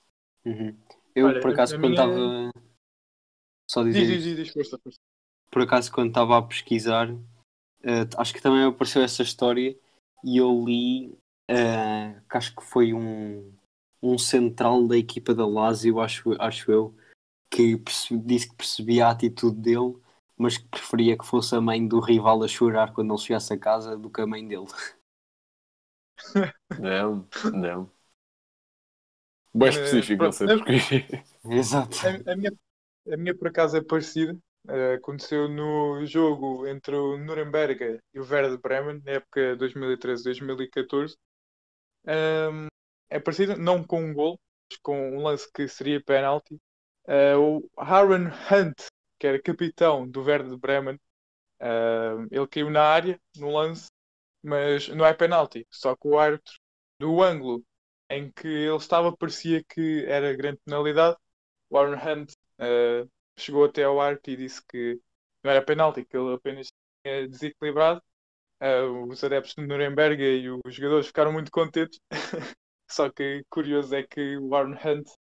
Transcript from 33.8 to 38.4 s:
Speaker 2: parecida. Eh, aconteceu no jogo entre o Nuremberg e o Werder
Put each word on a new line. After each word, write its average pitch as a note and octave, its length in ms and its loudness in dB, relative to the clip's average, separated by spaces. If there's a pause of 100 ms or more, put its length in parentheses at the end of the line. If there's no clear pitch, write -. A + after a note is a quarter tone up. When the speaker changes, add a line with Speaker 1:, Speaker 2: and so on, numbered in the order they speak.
Speaker 2:
parecida. D#3+ 560 -2 (300)
Eh, C3 280 0
aconteceu C#3+ 520 -4
no D3 580 -4
jogo C#3 600 -2
entre C#3 280 -8
o C#3+ 220 -2
Nuremberg D3 840 -4 (140)
e C3+ 60 -12
o C3+ 100 -10
Werder C#3 300 0